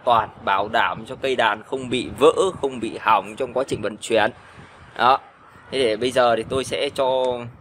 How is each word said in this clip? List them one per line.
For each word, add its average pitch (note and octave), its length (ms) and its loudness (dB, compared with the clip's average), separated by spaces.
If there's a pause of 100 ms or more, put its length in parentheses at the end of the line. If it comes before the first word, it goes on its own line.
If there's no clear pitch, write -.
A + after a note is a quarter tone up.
toàn, A2 260 2 (140)
bảo G2+ 240 0
đảm G#2 380 -2
cho C3 100 -12
cây C3 200 -4
đàn G#2+ 260 2
không C3 260 -8
bị A#2+ 200 -4 (100)
vỡ, B2+ 140 8 (280)
không C3 200 -4
bị G#2+ 200 -6
hỏng G#2 360 2
trong B2 160 -6
quá B2+ 160 -2
trình A2 140 -6
vận G#2 140 -6
chuyển. A2 340 2 (680)
Đó, B2 200 4 (520)
thế B2+ 80 -4
để A2+ 180 2
bây A#2+ 140 -2
giờ A#2+ 260 4
thì A2 120 -2
tôi C3 160 -2
sẽ B2+ 300 -4
cho B2+ 440 -2 (220)